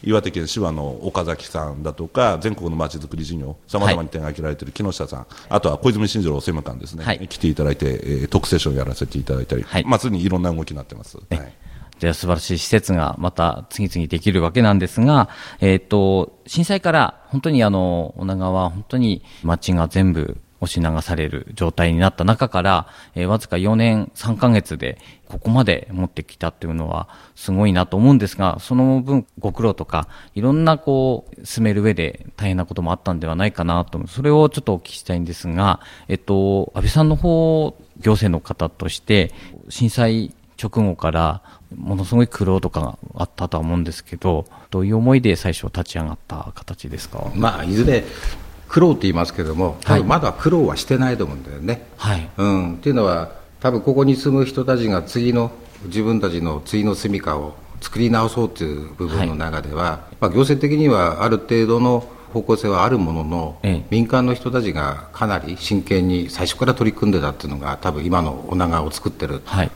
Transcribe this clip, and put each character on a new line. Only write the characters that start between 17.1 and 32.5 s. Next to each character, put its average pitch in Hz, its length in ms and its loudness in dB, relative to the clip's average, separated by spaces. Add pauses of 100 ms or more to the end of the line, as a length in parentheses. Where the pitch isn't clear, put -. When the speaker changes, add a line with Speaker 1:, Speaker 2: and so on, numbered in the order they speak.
Speaker 2:
本 135 120 -2
当 165 100 0
に 127 140 6
あ 104 60 4
の、 90 480 0
女 95 180 -4
川 92 160 0
は 92 180 2
本 98 160 -8
当 131 120 -2
に 110 240 2 (200)
町 85 300 0
が 82 160 4
全 95 240 4
部 78 240 -2 (240)
押 85 120 -4
し 87 80 -2
流 80 220 0
さ 87 140 -4
れ 78 120 -2
る - 260 -8
状 85 160 0
態 85 220 2
に 82 60 2
な 92 120 6
っ - 60 -16
た 85 80 0
中 110 240 2
か 92 140 -2
ら、 90 240 2 (280)
え 87 100 -2
ー、 - 20 -2
わ 107 120 2
ず - 100 -8
か 90 100 -2
四 107 180 2
年 110 380 2
三 113 240 -4
ヶ 127 100 4
月 104 300 2
で 64 200 -6 (300)
こ - 100 -10
こ 110 120 -2
ま 123 140 4
で 95 280 0
持 90 140 -2
っ - 20 -4
て - 160 -8
き - 120 -20
た 85 120 -4
っ 80 60 -8
て - 120 -12
い 82 40 -4
う 80 40 -4
の 80 140 -4
は 80 200 -4 (260)
す - 180 -6
ご 101 140 4
い 98 80 4
な 90 120 2
と 92 120 -2
思 127 140 8
う - 20 6
ん 131 40 4
で 104 80 0
す - 100 -8
が、 92 240 0
そ - 140 -6
の 131 280 2
分 135 240 -2 (120)
ご 101 140 -4
苦 113 100 -6
労 107 120 2
と 80 100 -8
か、 80 240 -4 (260)
い 101 60 -4
ろ 127 120 4
ん 156 120 2
な 160 140 4
こ 131 480 0 (100)
う、 - 100 -20
進 - 180 0
め 107 100 4
る 104 80 0
上 107 100 4
で 82 340 -4 (100)
大 104 120 -4
変 92 80 0